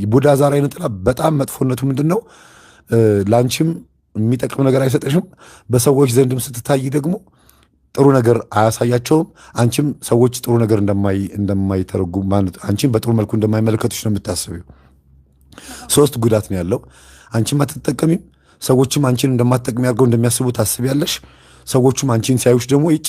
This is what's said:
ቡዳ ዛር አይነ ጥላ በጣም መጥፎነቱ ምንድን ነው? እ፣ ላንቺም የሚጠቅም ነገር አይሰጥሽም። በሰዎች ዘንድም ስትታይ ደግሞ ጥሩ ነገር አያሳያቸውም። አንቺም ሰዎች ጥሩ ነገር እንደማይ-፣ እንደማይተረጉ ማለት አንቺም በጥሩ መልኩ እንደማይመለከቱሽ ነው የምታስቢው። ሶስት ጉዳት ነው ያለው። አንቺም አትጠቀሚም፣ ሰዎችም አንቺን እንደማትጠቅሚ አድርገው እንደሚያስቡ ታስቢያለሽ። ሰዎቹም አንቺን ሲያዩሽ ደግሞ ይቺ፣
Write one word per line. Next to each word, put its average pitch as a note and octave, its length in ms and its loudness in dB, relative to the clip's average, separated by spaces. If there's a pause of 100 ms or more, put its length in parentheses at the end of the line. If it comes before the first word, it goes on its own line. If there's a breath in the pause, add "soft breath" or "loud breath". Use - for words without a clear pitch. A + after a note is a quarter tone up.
ቡዳ B2 300 2
ዛር C#3 180 2
አይነ C#3+ 160 0
ጥላ - 160 -10 (160)
በጣም B2+ 360 0
መጥፎነቱ C3 480 -4
ምንድን C#3 240 -2
ነው? G3 120 0 (680 loud breath)
እ፣ A#2 60 2 (300)
ላንቺም B2 420 2 (460)
የሚጠቅም A#2+ 480 -2
ነገር C3+ 200 2
አይሰጥሽም። C#3+ 420 0 (440 loud breath)
በሰዎች C3 420 2
ዘንድም B2+ 300 2
ስትታይ C3 480 -4
ደግሞ C#3+ 240 -2 (840 soft breath)
ጥሩ C#3 160 4
ነገር A#2+ 260 4 (160)
አያሳያቸውም። A#2+ 720 0 (280 loud breath)
አንቺም B2 320 0 (160)
ሰዎች A#2+ 360 2
ጥሩ A#2 200 -4
ነገር A2+ 200 2
እንደማይ-፣ G2+ 540 -2
እንደማይተረጉ G2 840 -4 (120)
ማለት G2 360 -2
አንቺም G#2 280 -2
በጥሩ A2 220 0
መልኩ G#2+ 200 0
እንደማይመለከቱሽ A2 680 -2
ነው A2 100 -4
የምታስቢው። F#2+ 540 -6 (1200 loud breath)
ሶስት C#3+ 280 2
ጉዳት A2 300 0
ነው G2 100 -6
ያለው። F#2 240 -4 (520 soft breath)
አንቺም A#2 280 0
አትጠቀሚም፣ C#3 600 -2 (400 soft breath)
ሰዎችም C3+ 420 2
አንቺን B2+ 260 0
እንደማትጠቅሚ B2 540 0
አድርገው B2 220 2
እንደሚያስቡ A#2 460 0
ታስቢያለሽ። C3 600 -2 (520 soft breath)
ሰዎቹም C3 440 2
አንቺን A#2+ 280 0
ሲያዩሽ B2 280 2
ደግሞ C#3+ 240 2
ይቺ፣ D#3 180 0